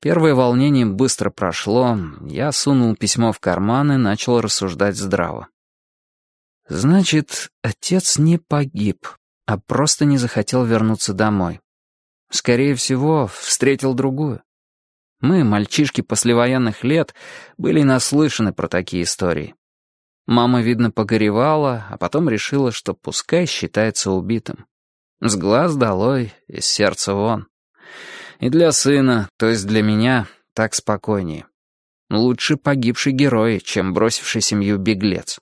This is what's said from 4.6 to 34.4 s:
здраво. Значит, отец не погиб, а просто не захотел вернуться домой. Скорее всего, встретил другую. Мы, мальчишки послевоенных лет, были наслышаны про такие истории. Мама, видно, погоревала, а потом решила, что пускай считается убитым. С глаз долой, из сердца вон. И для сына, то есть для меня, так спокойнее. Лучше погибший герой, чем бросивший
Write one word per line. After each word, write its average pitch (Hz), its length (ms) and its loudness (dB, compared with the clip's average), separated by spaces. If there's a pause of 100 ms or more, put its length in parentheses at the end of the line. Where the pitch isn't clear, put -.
здраво. 90 540 -4 (1200)
Значит, 156 840 0 (120)
отец - 560 -2
не 160 200 4
погиб, 139 720 -2 (380)
а 107 120 0
просто - 460 0
не 143 140 4
захотел 120 460 0
вернуться 110 500 0
домой. 95 440 0 (720)
Скорее 131 460 0
всего, 135 500 0
встретил 135 680 0
другую. 131 460 -2 (800)
Мы, 170 220 4
мальчишки 107 580 0
послевоенных 120 840 0
лет, 147 280 0 (460)
были 151 240 2
наслышаны 131 680 2
про - 160 -6
такие 90 340 -2
истории. 80 540 -4 (680)
Мама, 120 360 2
видно, 113 300 0
погоревала, 113 1000 0
а 107 80 -14
потом 147 300 -2
решила, 127 420 -2
что 101 240 -8
пускай - 520 -4
считается - 680 -2
убитым. 95 540 -4 (540)
С 110 140 0
глаз 113 420 2
долой, 117 580 0 (120)
из - 200 -8
сердца 98 480 0
вон. 107 340 -2 (880)
И 127 120 -2
для 160 200 4
сына, 131 680 2
то 113 80 0
есть 110 200 0
для 107 160 2
меня, 110 440 2 (260)
так 113 220 -2
спокойнее. 95 720 -4 (640)
Лучше 123 480 0
погибший 135 540 0
герой, 117 480 2
чем 92 340 -2
бросивший 113 480 -2